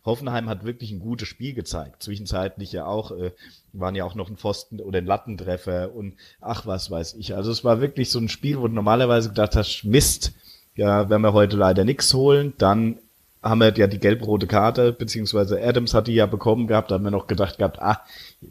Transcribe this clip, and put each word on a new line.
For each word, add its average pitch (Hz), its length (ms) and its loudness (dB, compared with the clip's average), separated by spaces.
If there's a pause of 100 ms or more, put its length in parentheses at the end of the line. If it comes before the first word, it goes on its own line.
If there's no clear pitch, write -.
Hoffenheim 120 460 -4
hat 98 140 -10
wirklich 120 260 -10
ein 98 100 -10
gutes 113 280 -8
Spiel 131 260 -12
gezeigt. 82 480 -10
Zwischenzeitlich 101 680 -8
ja 85 120 -8
auch, 104 280 -6
äh, 90 180 -8 (420)
waren 92 220 -6
ja 95 100 -4
auch 90 120 -10
noch 92 120 -10
ein 104 80 -14
Pfosten 104 440 -8
oder 95 180 -4
ein 87 80 -4
Lattentreffer 92 880 -4
und 101 220 -12 (260)
ach, 110 240 -8
was 95 240 -8
weiß 82 240 -8
ich. 104 200 -10
Also 101 160 -4
es 113 140 -6
war 117 160 4
wirklich 131 300 -2
so 123 80 -2
ein 113 100 -2
Spiel, 143 300 -4
wo 120 100 0
du 113 60 -4
normalerweise 113 560 2
gedacht 107 260 0
hast, - 280 -2
Mist, - 500 2 (400)
ja, 104 360 2
wenn 107 100 6
wir 107 140 4
heute 104 240 4
leider 95 260 4
nix 135 300 0
holen, 143 420 4
dann 113 420 2 (440)
haben 110 180 2
wir 110 160 6
ja 107 120 6
die 95 100 -4
gelb-rote 104 480 2
Karte, 117 460 2
beziehungsweise 104 680 -2
Adams 120 300 0
hat 113 140 4
die 117 80 0
ja 110 100 6
bekommen 110 420 0
gehabt, 110 240 0
da 98 40 0
haben 98 100 0
wir 101 60 -2
noch 101 160 -2
gedacht 98 320 -2
gehabt, 95 240 -2
ah, 104 180 0 (500)